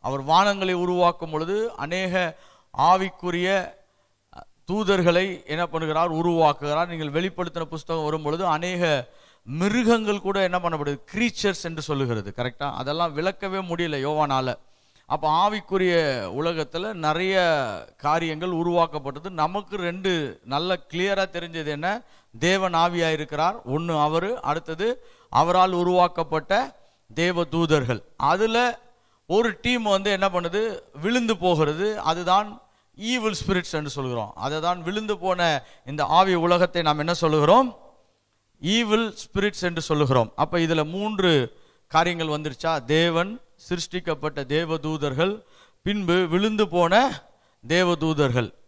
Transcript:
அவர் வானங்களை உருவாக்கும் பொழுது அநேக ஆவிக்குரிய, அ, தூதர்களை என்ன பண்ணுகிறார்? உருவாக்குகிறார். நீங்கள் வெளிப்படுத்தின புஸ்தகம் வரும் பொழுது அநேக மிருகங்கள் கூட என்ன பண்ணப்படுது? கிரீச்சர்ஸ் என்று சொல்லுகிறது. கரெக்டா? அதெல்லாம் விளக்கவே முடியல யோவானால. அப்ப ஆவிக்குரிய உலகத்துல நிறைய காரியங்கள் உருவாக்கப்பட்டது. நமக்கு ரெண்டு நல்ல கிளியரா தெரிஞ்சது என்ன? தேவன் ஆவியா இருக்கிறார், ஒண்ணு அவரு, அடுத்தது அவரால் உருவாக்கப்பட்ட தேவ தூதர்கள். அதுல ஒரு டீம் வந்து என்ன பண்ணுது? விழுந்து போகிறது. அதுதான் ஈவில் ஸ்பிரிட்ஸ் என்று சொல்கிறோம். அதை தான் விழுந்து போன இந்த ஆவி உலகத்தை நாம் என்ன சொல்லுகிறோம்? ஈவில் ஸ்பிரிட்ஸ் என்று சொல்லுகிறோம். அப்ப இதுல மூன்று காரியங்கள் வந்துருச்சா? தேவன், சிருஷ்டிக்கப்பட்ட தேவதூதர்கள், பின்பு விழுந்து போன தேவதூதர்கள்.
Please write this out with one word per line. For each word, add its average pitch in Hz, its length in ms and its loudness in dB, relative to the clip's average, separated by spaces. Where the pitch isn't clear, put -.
அவர் 135 240 -6
வானங்களை 190 480 4
உருவாக்கும் 175 580 0
பொழுது 185 460 -4
அநேக 180 640 -2
ஆவிக்குரிய, 180 720 2
அ, - 100 -20
தூதர்களை 185 720 2
என்ன 160 200 -4
பண்ணுகிறார்? 160 400 -2
உருவாக்குகிறார். 160 800 2
நீங்கள் 160 360 -4
வெளிப்படுத்தின 180 400 -6
புஸ்தகம் 165 420 -6
வரும் 156 180 -2
பொழுது 160 240 -2
அநேக 165 600 0
மிருகங்கள் 208 800 2
கூட 196 220 0
என்ன 180 160 0
பண்ணப்படுது? 151 400 -2
கிரீச்சர்ஸ் 208 480 -2
என்று 165 200 -8
சொல்லுகிறது. 120 540 -2
கரெக்டா? 127 380 -6
அதெல்லாம் 147 420 -4
விளக்கவே 190 440 -4
முடியல 170 400 -4
யோவானால. 135 580 0
அப்ப 156 440 2
ஆவிக்குரிய 190 440 0
உலகத்துல 165 560 -4
நிறைய 170 440 0
காரியங்கள் 160 540 -2
உருவாக்கப்பட்டது. 165 800 -2
நமக்கு 185 460 -4
ரெண்டு 175 680 -4
நல்ல 165 340 -2
கிளியரா 190 360 0
தெரிஞ்சது 165 400 -8
என்ன? 170 360 -4
தேவன் 180 360 2
ஆவியா 170 360 2
இருக்கிறார், 156 560 -2
ஒண்ணு 156 340 0
அவரு, 165 420 0
அடுத்தது 165 640 -4
அவரால் 180 420 4
உருவாக்கப்பட்ட 175 1040 0
தேவ 170 300 0
தூதர்கள். 147 600 0
அதுல 220 600 2
ஒரு 214 360 0
டீம் 240 200 0
வந்து 202 280 2
என்ன 196 180 2
பண்ணுது? 185 520 -4
விழுந்து 226 440 0
போகிறது. 175 640 0
அதுதான் 185 640 0
ஈவில் 220 400 -2
ஸ்பிரிட்ஸ் 185 260 0
என்று 151 180 -4
சொல்கிறோம். 127 440 -6
அதை 143 260 -6
தான் 175 220 -2
விழுந்து 208 360 -4
போன 175 440 0
இந்த 143 180 -4
ஆவி 185 300 6
உலகத்தை 175 480 2
நாம் 151 160 2
என்ன 160 160 0
சொல்லுகிறோம்? 170 640 4
ஈவில் 220 560 0
ஸ்பிரிட்ஸ் 196 440 -4
என்று 170 220 -2
சொல்லுகிறோம். 131 540 2
அப்ப 165 220 0
இதுல 160 260 2
மூன்று 180 760 0
காரியங்கள் 160 540 0
வந்துருச்சா? 151 440 -4
தேவன், 165 560 0
சிருஷ்டிக்கப்பட்ட 151 760 -6
தேவதூதர்கள், 156 1000 -2
பின்பு 185 460 2
விழுந்து 208 400 2
போன 175 540 2
தேவதூதர்கள். 151 840 2